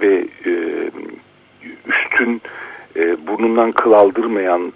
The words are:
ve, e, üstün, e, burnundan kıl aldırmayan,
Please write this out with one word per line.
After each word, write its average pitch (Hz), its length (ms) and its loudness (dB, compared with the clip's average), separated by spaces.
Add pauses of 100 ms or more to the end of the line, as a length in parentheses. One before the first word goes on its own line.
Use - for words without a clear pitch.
ve, 95 240 2 (220)
e, 87 60 0 (1300)
üstün, - 560 -2 (540)
e, 82 300 -2
burnundan 113 460 2
kıl 117 200 2
aldırmayan, 98 840 4